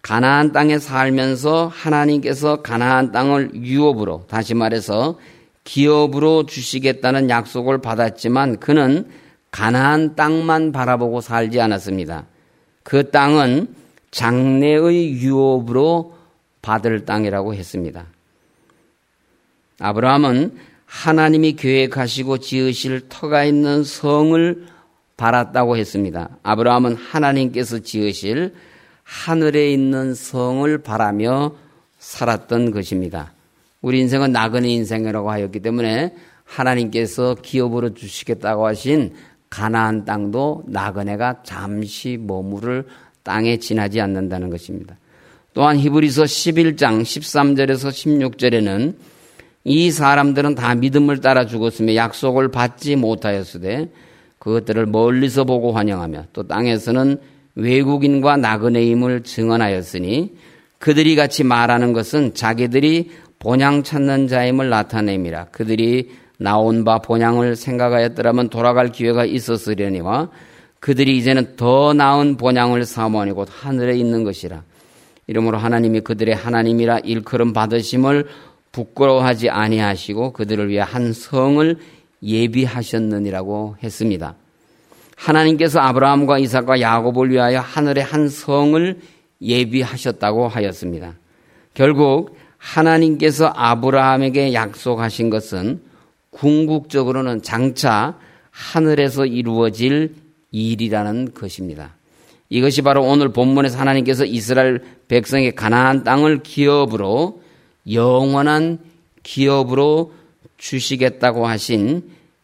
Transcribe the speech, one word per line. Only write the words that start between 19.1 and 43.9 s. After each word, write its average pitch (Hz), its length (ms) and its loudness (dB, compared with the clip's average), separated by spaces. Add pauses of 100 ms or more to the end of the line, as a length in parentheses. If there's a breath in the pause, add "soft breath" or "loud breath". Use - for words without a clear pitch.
아브라함은 127 720 2 (320 loud breath)
하나님이 156 720 2
계획하시고 131 800 0
지으실 131 720 -4
터가 147 340 0
있는 147 400 2
성을 160 840 2 (520 loud breath)
바랐다고 120 580 2
했습니다. 98 540 -4 (140)
아브라함은 120 520 2
하나님께서 127 840 -2
지으실 107 720 -4 (500 soft breath)
하늘에 151 680 0
있는 135 420 0
성을 131 680 -2
바라며 113 760 -2 (440 soft breath)
살았던 117 720 -4
것입니다. 90 640 -6 (480)
우리 127 180 0
인생은 131 320 2
나그네 120 360 0
인생이라고 110 640 -4
하였기 101 280 -6
때문에 117 540 -2 (300 loud breath)
하나님께서 123 1000 -2
기업으로 120 520 -2
주시겠다고 107 760 -4
하신 120 460 -2 (360 loud breath)
가나안 110 560 -2
땅도 113 640 -4
나그네가 101 760 -6
잠시 104 760 -10
머무를 104 640 -6 (380 loud breath)
땅에 110 340 -2
지나지 107 420 -4